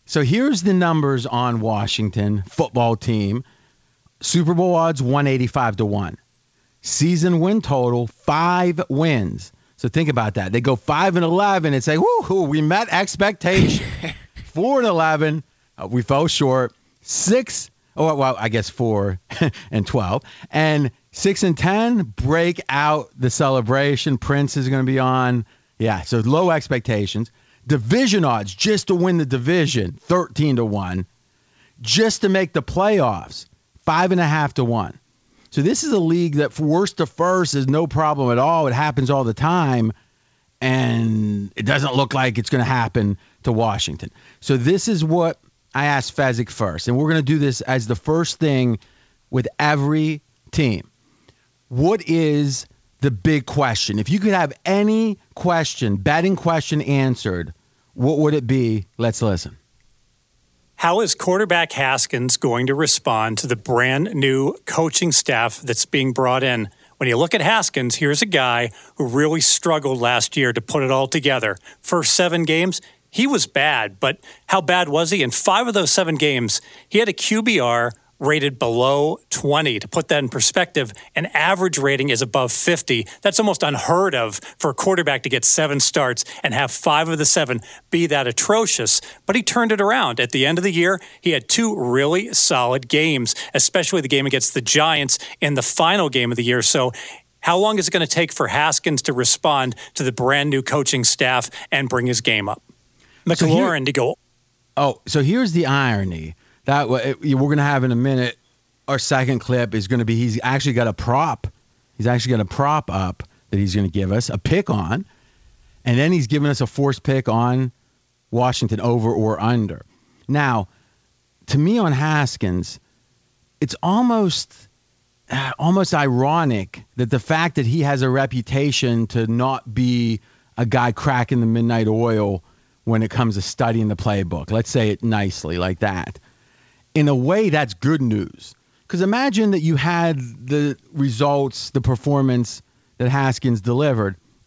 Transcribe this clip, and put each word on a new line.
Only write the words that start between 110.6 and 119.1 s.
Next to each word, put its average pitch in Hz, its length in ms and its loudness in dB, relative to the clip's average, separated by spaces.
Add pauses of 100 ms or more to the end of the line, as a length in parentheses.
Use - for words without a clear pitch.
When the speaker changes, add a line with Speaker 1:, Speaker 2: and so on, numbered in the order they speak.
Speaker 1:
got 117 140 2
a 104 40 -2
prop. 127 540 -2 (500)
He's 110 100 -2
actually 120 260 0
got 113 80 2
a 104 60 0
prop 143 440 0
up 92 320 -4 (280)
that 98 80 0
he's 98 160 0
gonna 98 140 0
give 95 240 -2
us 117 180 -2
a 104 80 -6
pick 165 320 0
on, 104 340 -2 (800)
and 120 140 2
then 156 140 2
he's 156 140 2
giving 147 220 0
us 143 120 -2
a 127 60 0
forced 139 360 -2
pick 135 260 0
on 123 440 0 (580)
Washington 120 500 0
over 117 320 2